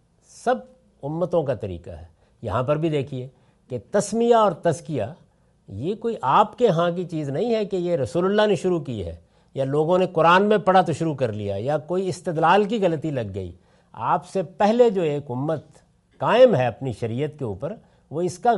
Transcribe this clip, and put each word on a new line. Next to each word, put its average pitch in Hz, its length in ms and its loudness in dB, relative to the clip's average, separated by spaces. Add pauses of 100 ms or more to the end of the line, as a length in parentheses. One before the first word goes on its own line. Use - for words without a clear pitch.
(280)
سب - 280 -2 (480)
امتوں 165 400 -2
کا 131 100 -2
طریقہ 95 360 -10
ہے۔ 82 160 -16 (360)
یہاں 117 220 -2
پر 147 120 0
بھی 160 140 -2
دیکھیے 135 380 -6 (400)
کہ - 100 -10 (140)
تسمیہ 233 440 2
اور 214 160 4
تزکیہ 151 520 -2 (640)
یہ 127 280 -8
کوئی 226 260 -6
آپ 156 360 2
کے 247 100 2
ہاں 175 240 2
کی 175 140 -6
چیز 156 240 -6
نہیں 208 260 -2
ہے 214 100 -2
کہ 202 100 -8
یہ 175 200 -2
رسول 175 300 -2
اللہ 208 220 2
نے 202 80 2
شروع 180 240 -2
کی 120 260 -8
ہے 90 100 -10 (380)
یا 131 100 -4
لوگوں 156 340 0
نے 185 100 2
قرآن 170 360 4
میں 208 140 4
پڑھا 190 240 4
تو 170 120 0
شروع 160 220 -2
کر 127 180 -2
لیا 101 240 -4
یا 135 200 -2
کوئی 180 320 -4
استدلال 170 560 2
کی 214 160 -4
غلطی 165 300 0
لگ 113 240 -6
گئی۔ 92 160 -8 (400)
آپ 156 360 -2
سے 190 160 -4
پہلے 226 460 2
جو 190 120 -2
ایک 143 300 -2
امت 143 320 -4 (540)
قائم 214 380 6
ہے 127 120 2
اپنی 131 240 -6
شریعت 123 480 -6
کے 135 60 -6
اوپر، 110 280 -8 (380)
وہ 147 100 -4
اس 180 180 -4
کا 240 180 2